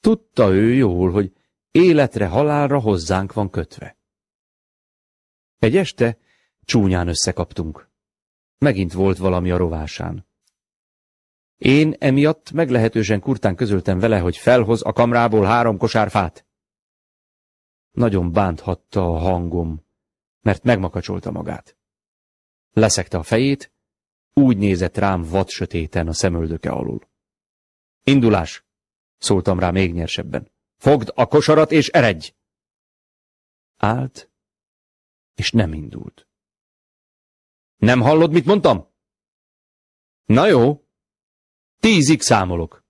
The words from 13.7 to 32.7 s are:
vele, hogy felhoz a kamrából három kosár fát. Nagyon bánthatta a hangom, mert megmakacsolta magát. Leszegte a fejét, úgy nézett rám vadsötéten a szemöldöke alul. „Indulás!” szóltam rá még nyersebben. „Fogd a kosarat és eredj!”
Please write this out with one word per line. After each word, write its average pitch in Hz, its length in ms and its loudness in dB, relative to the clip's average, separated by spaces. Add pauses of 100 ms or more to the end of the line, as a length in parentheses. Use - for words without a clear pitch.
vele, 110 200 2
hogy 87 180 -2
felhoz 117 480 2
a 107 80 -4
kamrából 117 520 2
három 113 340 0
kosár 107 320 -2
fát. 92 360 -4 (1400)
Nagyon 98 420 0
bánthatta 90 840 -2
a 82 40 -4
hangom, 85 680 -4 (540)
mert 104 220 -2
megmakacsolta 95 680 -4
magát. - 460 -12 (960)
Leszegte 101 480 -2
a 80 40 -6
fejét, 135 440 -2 (680)
úgy 131 220 4
nézett 92 400 -2
rám 95 260 -2
vadsötéten 85 840 -4
a 82 40 -6
szemöldöke 82 580 -4
alul. 60 380 -8 (960)
„Indulás!” 113 640 2 (540)
szóltam 92 400 0
rá 90 120 0
még 92 220 0
nyersebben. - 580 -8 (260)
„Fogd 135 380 0
a 120 120 0
kosarat 151 460 2
és 156 160 2
eredj!” 104 460 0 (1400)